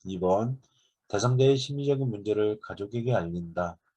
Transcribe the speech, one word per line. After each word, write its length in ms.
이 160
번, 420
대상자의 500
심리적인 500
문제를 540
가족에게 540
알린다. 640